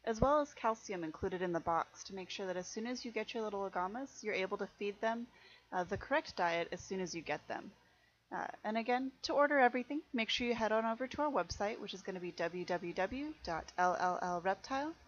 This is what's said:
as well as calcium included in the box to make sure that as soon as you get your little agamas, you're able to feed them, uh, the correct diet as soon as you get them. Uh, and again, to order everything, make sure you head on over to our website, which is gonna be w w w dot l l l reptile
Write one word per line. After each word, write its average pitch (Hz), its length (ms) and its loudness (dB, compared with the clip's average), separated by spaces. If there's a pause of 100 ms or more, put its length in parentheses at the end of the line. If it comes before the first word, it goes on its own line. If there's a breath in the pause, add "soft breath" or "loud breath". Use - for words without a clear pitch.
as 220 160 0
well 285 200 6
as 285 140 -2
calcium 214 500 -4
included 180 360 -4
in 180 120 0
the 165 80 2
box - 440 -2
to 196 120 -10
make 185 140 -8
sure 196 160 -4
that 180 100 -2
as 180 100 -4
soon 220 220 -6
as 247 160 -6
you 233 80 -8
get 220 200 -4
your 226 120 -2
little 196 260 -4
agamas, 202 540 -4
you're 214 100 -2
able 190 240 0
to 196 180 -2
feed 202 240 -4
them, 233 280 0 (440 loud breath)
uh, 185 120 2
the 196 120 0
correct - 380 0
diet 170 380 2
as 180 80 -6
soon 190 200 -4
as 170 140 -4
you 165 80 -6
get 151 240 -4
them. - 240 -6 (640 soft breath)
Uh, - 140 -2 (180)
and 214 120 0
again, 247 360 0 (100)
to 320 100 -2
order 285 280 6
everything, 254 400 6 (120)
make 226 180 2
sure 240 180 2
you 233 60 4
head 220 180 2
on 220 120 4
over 226 220 0
to 294 160 -2
our 294 80 2
website, 208 480 0
which 208 160 -8
is 185 80 -10
gonna 185 160 -6
be 175 140 -4
w 175 320 -2
w 175 280 -2
w 247 400 -2 (120)
dot 160 340 -4
l 180 220 6
l 180 200 2
l 180 200 -2
reptile 269 520 -2 (160)